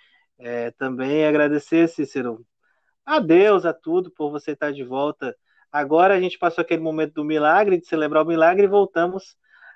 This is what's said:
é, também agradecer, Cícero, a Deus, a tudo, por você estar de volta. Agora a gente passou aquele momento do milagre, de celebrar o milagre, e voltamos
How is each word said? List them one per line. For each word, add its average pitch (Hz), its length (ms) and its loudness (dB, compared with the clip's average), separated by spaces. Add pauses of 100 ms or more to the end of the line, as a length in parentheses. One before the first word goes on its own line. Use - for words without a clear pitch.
(380)
é, 120 340 -8
também 135 540 -4
agradecer, 151 640 0
Cícero, 123 560 -8 (600)
a 302 160 0
Deus, 185 440 4
a 165 80 -2
tudo, 175 380 -4
por 147 200 -8
você 147 220 -10
estar 147 200 -6
de 139 120 -10
volta. 135 500 -6 (380)
Agora 156 420 2
a 185 60 0
gente 185 180 -4
passou 170 240 -2
aquele 160 200 -2
momento 156 320 -4
do 151 100 -6
milagre, 160 540 2
de 165 80 -12
celebrar 156 360 0
o 156 60 0
milagre, 170 360 4
e 196 40 2
voltamos 190 680 -2 (400)